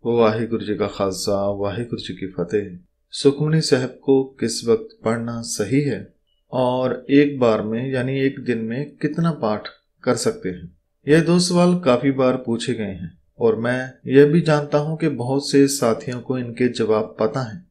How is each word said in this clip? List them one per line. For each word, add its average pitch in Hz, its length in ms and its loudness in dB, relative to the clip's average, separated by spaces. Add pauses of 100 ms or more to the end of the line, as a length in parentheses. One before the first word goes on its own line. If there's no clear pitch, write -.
वाहिगुरु 113 600 0
जी 104 100 -2
का 101 120 -2
खालसा, 98 480 -2 (160)
वाहिगुरु 101 500 -6
जी - 120 -12
की 92 160 -10
फतेह। 92 480 -4 (360)
सुखमनी 151 480 2
साहब 127 420 -2
को 135 200 4 (160)
किस 113 260 -4
वक्त 113 400 0
पढ़ना 117 380 -4
सही 127 380 -2
है 123 260 -4 (460)
और 127 580 -2
एक 143 280 4
बार 113 220 4
में 113 260 -4
यानी 135 320 -2
एक 139 200 -2
दिन 117 200 -2
में 120 380 -6
कितना 165 360 0
पाठ 107 340 -4 (360)
कर 123 120 2
सकते - 340 -4
हैं, 90 220 -12 (360)
ये 156 140 6
दो 165 180 2
सवाल 175 400 4
काफी 131 340 2
बार 127 320 2
पूछे 117 280 -4
गए 110 100 -6
हैं 90 280 -10 (280)
और 113 180 4
मैं 127 340 -4 (160)
यह 139 180 8
भी 160 160 4
जानता 147 360 0
हूं 156 200 -2
कि 160 180 -2
बहुत 131 340 -4
से 139 200 6
साथियों 123 520 -2
को 127 160 -6
इनके 123 320 -2
जवाब 107 500 0
पता 110 240 -2
हैं 101 280 -10